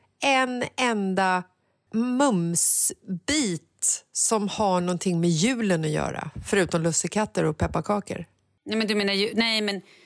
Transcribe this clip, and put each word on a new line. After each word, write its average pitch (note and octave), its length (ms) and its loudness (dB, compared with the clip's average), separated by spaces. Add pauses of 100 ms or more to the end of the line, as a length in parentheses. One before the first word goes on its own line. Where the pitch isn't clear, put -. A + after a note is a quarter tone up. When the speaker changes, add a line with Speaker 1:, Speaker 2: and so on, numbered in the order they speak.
(240)
Speaker 1:
en B3+ 400 2 (120)
enda F#3+ 680 2 (520)
mumsbit A3 2250 0
som G#3 360 0
har F#3 320 2
någonting F3 400 0
med E3+ 100 4
julen F#3+ 540 2
att D#3 60 -2
göra, D3 400 -4 (160)
förutom F3+ 360 0
lussekatter E3+ 640 -2
och D#3 140 -2
pepparkakor. F3 680 -2 (420)
Speaker 2:
Nej, G#3 120 -2
men A3 80 0
du G#3+ 80 0
menar G3+ 180 2
ju, G3 220 0
nej, A3 260 2
men, G3+ 200 -2 (240)